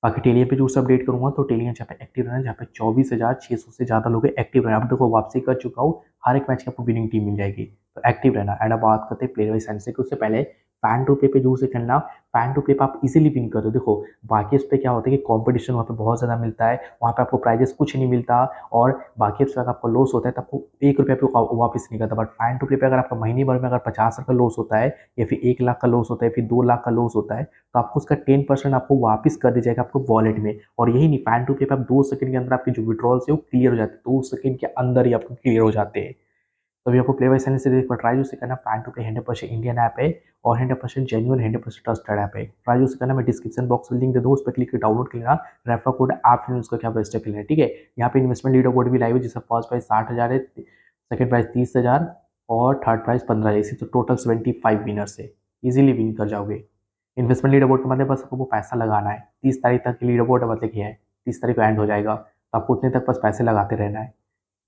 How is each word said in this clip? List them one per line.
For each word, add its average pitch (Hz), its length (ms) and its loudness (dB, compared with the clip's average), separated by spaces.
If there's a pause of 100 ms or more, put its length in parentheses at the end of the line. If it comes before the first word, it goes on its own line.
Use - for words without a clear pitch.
बाकी 120 180 0
Telegram 123 280 4
पे 135 60 2
जरूर 135 140 2
से 135 100 0
update 127 260 2
करूंगा, 127 240 0
तो 135 140 -2
Telegram 117 220 -2
यहाँ 120 240 -8
पे - 140 -18
एक्टिव - 220 -6
रहना, 123 160 -6
जहाँ 123 180 -6
पे 120 60 -12
चौबीस 120 480 0
हजार 117 280 0
छः - 140 -6
सौ 113 160 -12
से - 140 -6
ज़्यादा 110 240 0
लोग 113 160 0
active 123 400 0
रहना। 113 120 2
आप - 60 0
देखो, 123 260 2
वापसी 113 300 0
कर 131 160 -2
चुका 123 260 -8
हूँ, 160 200 0 (240)
हर 127 120 4
एक 135 120 -4
match 127 140 -2
की 127 80 -10
आपको 123 120 -10
winning 113 280 -2
team 107 140 0
मिल 101 120 -2
जाएगी, 101 260 -6 (320)
तो - 140 -14
active 127 260 2
रहना। 101 240 -2
And 113 140 0
अब 113 60 0
बात 110 300 2
करते 127 160 -6
हैं 127 80 -6
प्लेयर 107 160 0
वाइज 110 160 -2
सेंस 107 220 -8
के, 127 140 -6
उससे 131 140 -4
पहले 110 300 0 (380)
fan 120 200 2
to 139 120 4
play 139 180 2
पे 135 60 6
जरूर 127 180 2
से 127 100 -2
खेलना। 123 300 0 (380)
fan 120 180 0
to 143 80 0
play 139 160 2
पे 139 60 2
आप 135 200 -2
easily 151 260 4
win 127 200 -2
करते 110 180 -2
हो। 107 40 -2
देखो, 120 220 0 (320)
बाकी 107 300 0
उस 139 160 4
पे 139 60 2
क्या 135 140 0
होता 120 180 0
है 135 80 2
कि 135 60 -4
competition 117 500 0
वहाँ 117 120 -2
पे - 80 -8
बहुत 110 260 -2
ज़्यादा 120 180 -2
मिलता 113 300 -2
है, 120 80 2 (280)
वहाँ 117 100 0
पे 127 80 0
आपको 123 160 0
prices 123 360 2
कुछ 139 220 -2
नहीं 131 120 0
मिलता, 123 360 2 (300)
और 120 180 4 (260)
बाकी 107 260 0
उस 135 100 -2
पे 127 80 -4
अगर 123 80 -4
आपको 120 180 -4
loss 131 260 2
होता 123 160 0
है 123 40 -6
तो 123 80 -8
आपको 139 200 -8 (220)
एक 139 160 4
रुपया 139 160 4
पे 135 120 0
वा-, - 260 4
वापस 117 380 0
नहीं 110 80 -8
करता। 110 160 -2
But 110 180 -4
fan 120 260 -2
to 135 80 -4
play 135 120 2
पे 131 60 2
अगर 131 120 4
आपका 127 180 -2
महीने 113 280 -2
भर 127 160 2
में 127 100 -2
अगर 123 80 0
पचास 110 360 -2
हज़ार 127 140 -12
का 131 60 2
loss 120 240 2
होता 110 200 -2
है 123 180 0 (240)
या 117 60 0
फिर 113 140 -4
एक 123 220 0
लाख 120 200 0
का 127 60 2
loss 120 220 2
होता 120 160 -2
है, 117 60 2
फिर 117 140 -2
दो 117 160 2
लाख 123 240 2
का 120 60 0
loss 113 240 0
होता 104 200 -2
है, 127 80 -6
तो - 360 -6
आपको 120 200 -2
उसका - 180 -2
टेन 139 320 2
परसेंट 135 260 0
आपको 135 240 2
वापस 113 360 2
कर 123 160 2
दिया 120 120 0
जाएगा 117 180 0
आपको 131 180 -2 (100)
wallet 110 300 4
में। 107 180 -4 (220)
और 117 100 4
यही 131 180 4
नहीं, 147 160 0
fan 120 260 0
to 135 80 0
play 139 120 -2
पे 139 60 2
आप 131 120 -4
दो 135 160 4
सेकंड 135 280 -4
के 131 60 -2
अंदर 127 160 -2
आपके 127 180 -2
जो 113 120 -2
withdrawals 120 460 0
है 151 60 2
वो 151 60 -4 (100)
clear 127 200 4
हो 117 60 0
जाते 107 160 -2
हैं, - 80 -20
दो 131 240 0
second 131 340 -4
के - 80 -6
अंदर 127 380 2
ही 123 80 4
आपको 113 200 -4
clear 117 280 2
हो 110 100 6
जाते 104 280 -2
हैं। - 140 -8 (720)
तो 123 60 2
अभी 127 80 6
आपको 131 140 2
play 127 140 2
by 131 120 6
सेंस 135 240 -2
से 139 60 2
देख 131 200 2
पर 123 60 -2
try 120 220 0
जो 135 60 0
से 135 140 -8
करना, 127 240 -8
fan 110 240 -6
to 123 80 -16
play 117 120 -8
hundred 110 200 -8
percent 117 260 -8
Indian 117 260 -4
app 120 220 0
है 139 80 2 (380)
और 117 140 2
हंड्रेड 127 220 -2
परसेंट 131 280 -6
जेन्युइन, 123 300 0
हंड्रेड 113 240 -2
परसेंट - 220 -16
ट्रस्ट 113 240 -4
ऐप 104 260 -2
है। 95 100 -8
ट्राई - 340 -2
जो 131 80 4
से 131 120 -6
करना, 131 140 -2
मैं 127 120 0
description 123 420 -4
box 120 240 -2
में 123 80 -2
link 131 140 0
दे 127 60 2
दूँ, 127 140 2
उस 135 120 0
पर 123 60 -4
click 127 200 -4
करके 113 100 -4
download 110 280 0
कर 123 80 -12
लेना, 120 160 0 (340)
रेफर 120 240 0
code 135 220 0 (120)
आप 120 260 4
उसका 120 260 -4
क्या 113 120 -4
रजिस्टर 110 300 -4
कर 110 100 -10
लेना। 104 120 -6
ठीक 156 180 0
है, 139 120 2 (280)
यहाँ 120 140 0
पे 135 60 4
investment 131 360 0
leader 131 140 6
बोर्ड 123 200 2
भी 127 80 2
live 117 180 2
है, 127 60 2
जिसका 117 180 -8
first 117 300 -4
price 120 140 -4
साठ 110 280 0
हज़ार 120 200 0
है, 131 80 0
सेकंड - 880 -6
price 117 160 2
तीस 123 320 -2
हज़ार 127 360 2 (360)
और 123 380 0
third 113 160 0
price 120 200 -2
पन्द्रह 110 260 0
हज़ार, 104 100 2
इसी 107 160 -4
तो - 100 -10
total 123 300 0
सेवेंटी 117 360 -2 (120)
फ़ाइव 110 200 2
winners 104 360 -6
है। 113 100 -14 (340)
Easily 131 300 4
win 110 200 -2
कर 110 140 -4
जाओगे। 104 360 -6 (540)
Investment 127 360 2
leader 139 120 6
बोर्ड 131 180 4
के 131 60 -4
मतलब 131 180 0
बस 135 160 -2
आपको 131 220 -6
पैसा 110 300 -4
लगाना 107 340 0
है, - 180 -10 (160)
तीस 131 200 0
तारीख 123 220 2
तक 120 140 -4
की 120 80 -2
leader 120 160 2
बोर्ड 123 200 2
मतलब 113 260 -4
कि 110 100 -8
है, 104 120 -6 (360)
तीस 120 140 -8
तारीख 120 140 -2
को 117 60 0
एंड 107 180 2
हो 104 60 2
जाएगा, 104 300 -2
तो - 440 -8
आपको 123 140 0
उतने 131 160 0
तक 127 200 -2
बस 127 140 0
पैसे 107 200 0
लगाते 107 320 0
रहना 104 240 -4
है। 113 140 -12 (540)